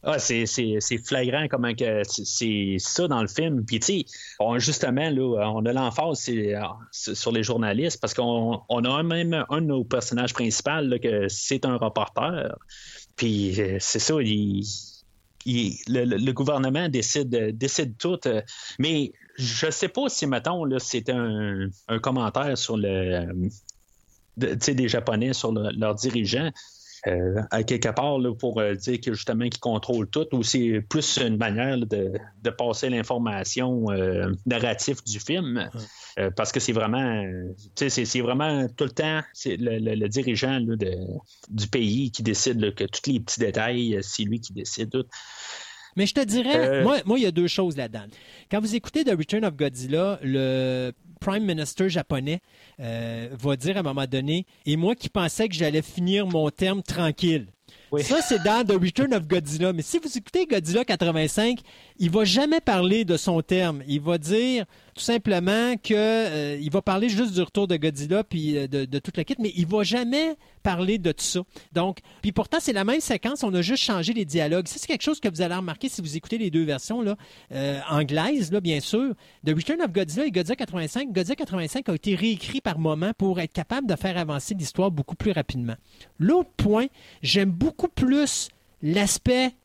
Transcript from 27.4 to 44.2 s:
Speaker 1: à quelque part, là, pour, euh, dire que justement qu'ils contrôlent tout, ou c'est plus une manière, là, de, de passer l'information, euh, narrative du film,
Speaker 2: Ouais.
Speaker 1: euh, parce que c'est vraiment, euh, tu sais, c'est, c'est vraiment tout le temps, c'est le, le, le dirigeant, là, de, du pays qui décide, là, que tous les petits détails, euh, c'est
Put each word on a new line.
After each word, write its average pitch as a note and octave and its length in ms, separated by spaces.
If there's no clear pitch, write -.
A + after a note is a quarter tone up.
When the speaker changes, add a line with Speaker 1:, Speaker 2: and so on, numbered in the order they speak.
Speaker 1:
à A2 100
quelque A#2 280
part, C#3 280
là, B2 160
pour, A2+ 240
euh, G#2 160
dire A#2 260
que A#2 140
justement A2+ 300
qu'ils A#2 160
contrôlent A2+ 500
tout, D#3 220
ou B2+ 100
c'est A2+ 380
plus D3 380
une A#2 180
manière, A2+ 400
là, A#2+ 100
de, G2+ 260
de A#2 80
passer A#2+ 400
l'information, A#2+ 1040
euh, F#2 400
narrative A#2+ 600
du G#2+ 140
film, D3 380
Speaker 2:
Ouais. A#2 80
Speaker 1:
euh, F#2+ 80
parce G#2+ 180
que - 80
c'est B2 140
vraiment, A2+ 500
euh, F#2 320
tu - 80
sais, C#3 40
c'est, B2+ 160
c'est A#2+ 160
vraiment C3+ 460
tout - 60
le C3+ 80
temps, D#3 300
c'est G#2+ 240
le, A2+ 220
le, A2 160
le G#2+ 140
dirigeant, B2+ 500
là, A2+ 160
de, G2 220
du G#2+ 200
pays A#2+ 420
qui A2 140
décide, A2+ 360
là, G#2 120
que - 100
tous A#2+ 300
les A#2+ 80
petits - 180
détails, A2+ 560
euh, G2 80
c'est - 220